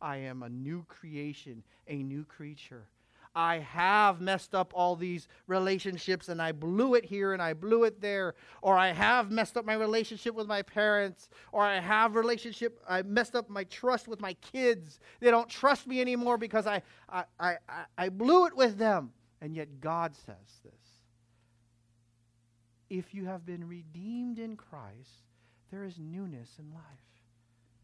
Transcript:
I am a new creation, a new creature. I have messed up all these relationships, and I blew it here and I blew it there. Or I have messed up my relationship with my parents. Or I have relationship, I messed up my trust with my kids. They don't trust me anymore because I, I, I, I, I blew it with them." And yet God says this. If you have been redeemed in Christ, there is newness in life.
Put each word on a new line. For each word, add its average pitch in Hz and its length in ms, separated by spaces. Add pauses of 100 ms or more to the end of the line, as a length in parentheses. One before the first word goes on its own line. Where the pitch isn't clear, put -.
I 147 180
am 131 260
a 120 40
new 139 360
creation, 147 800 (240)
a 143 120
new 139 240
creature. 143 640 (460)
I 165 240
have 180 640
messed 185 340
up 185 180
all 180 220
these 175 320 (220)
relationships, 185 800
and 170 120
I 160 120
blew 185 420
it 233 100
here 196 280
and 185 100
I 160 120
blew 220 300
it 214 160
there. 196 340 (280)
Or 190 140
I 185 160
have 208 400
messed 220 240
up 233 80
my 214 100
relationship 220 600
with 220 120
my 208 160
parents. 208 680 (220)
Or 202 140
I 202 160
have 214 340
relationship, 233 760
I 185 140
messed 208 320
up 233 140
my 202 160
trust 247 420
with 220 140
my 190 140
kids. 233 680 (200)
They 240 100
don't 233 180
trust - 380
me 254 140
anymore 240 380
because 214 280
I, 202 160 (260)
I, 185 160 (140)
I, 175 180 (120)
I, 165 160 (140)
I 180 100
blew 254 380
it 320 100
with 233 220
them." 190 340 (280)
And 156 160
yet 147 240
God 160 340
says - 500
this. - 380 (1900)
If 185 240
you 196 140
have 185 200
been 175 200
redeemed 185 720
in 226 180
Christ, 123 680 (460)
there 196 140
is 180 140
newness 160 600
in 151 140
life. 160 100 (1000)